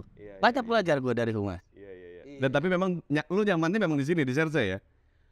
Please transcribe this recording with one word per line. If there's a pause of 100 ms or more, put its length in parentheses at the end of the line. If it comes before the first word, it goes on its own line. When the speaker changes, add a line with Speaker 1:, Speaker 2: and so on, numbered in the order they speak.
(160)
Speaker 1:
Iya,
iya,
Speaker 2:
Banyak
Speaker 1:
iya.
Speaker 2:
belajar
gue
dari
humas. (100)
Speaker 1:
Iya,
iya,
iya.
Speaker 2:
Iya.
Speaker 1:
Dan
tapi
memang (140)
ny-,
lu
nyamannya
memang
di
sini,
di
Serse,
ya? (540)